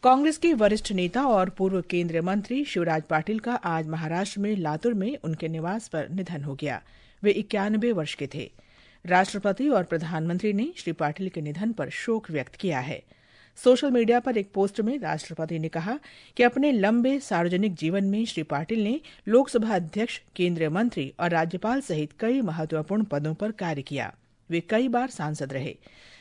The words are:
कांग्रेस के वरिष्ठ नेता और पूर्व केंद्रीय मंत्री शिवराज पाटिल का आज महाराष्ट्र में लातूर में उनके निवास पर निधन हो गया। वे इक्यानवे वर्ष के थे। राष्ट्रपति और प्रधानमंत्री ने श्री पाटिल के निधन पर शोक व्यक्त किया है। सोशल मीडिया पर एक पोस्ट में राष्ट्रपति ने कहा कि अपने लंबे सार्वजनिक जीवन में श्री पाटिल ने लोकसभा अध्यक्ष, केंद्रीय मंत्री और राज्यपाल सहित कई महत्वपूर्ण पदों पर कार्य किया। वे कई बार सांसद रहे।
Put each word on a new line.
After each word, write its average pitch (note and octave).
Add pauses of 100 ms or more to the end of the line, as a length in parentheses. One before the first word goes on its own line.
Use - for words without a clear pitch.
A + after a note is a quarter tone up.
कांग्रेस C#4+
के E4+
वरिष्ठ G#3+
नेता F3+
और F#3+
पूर्व F#3+
केंद्रीय E3+
मंत्री G#3
शिवराज E3
पाटिल F3+
का A#3+ (120)
आज D#3+
महाराष्ट्र E3
में G#3
लातूर E3
में G#3+
उनके E3
निवास E3
पर D#3
निधन E3+
हो C#3+
गया। C3+ (420)
वे G#3
इक्यानवे G#3+
वर्ष D#3+
के C#3
थे। C3+ (560)
राष्ट्रपति F#3+
और G3+
प्रधानमंत्री E3+
ने A3 (100)
श्री E3+
पाटिल D#3+
के E3
निधन D#3+
पर E3
शोक A3
व्यक्त C#3
किया D#3+
है। C3 (560)
सोशल B3+
मीडिया A#3+
पर A#3+
एक G3+
पोस्ट G3+
में A#3+
राष्ट्रपति D#3+
ने D#3
कहा G3 (400)
कि B3
अपने C4+
लंबे A#3+
सार्वजनिक F3+
जीवन F3
में G3
श्री E3+
पाटिल E3
ने A#3+ (280)
लोकसभा A3+
अध्यक्ष, F3+ (160)
केंद्रीय E3+
मंत्री F3+
और F3
राज्यपाल F3
सहित D3+
कई B3+
महत्वपूर्ण D#3+
पदों D3+
पर G#3
कार्य D#3+
किया। C3 (360)
वे E3+ (100)
कई A#3
बार B3
सांसद D3+
रहे। C3+ (460)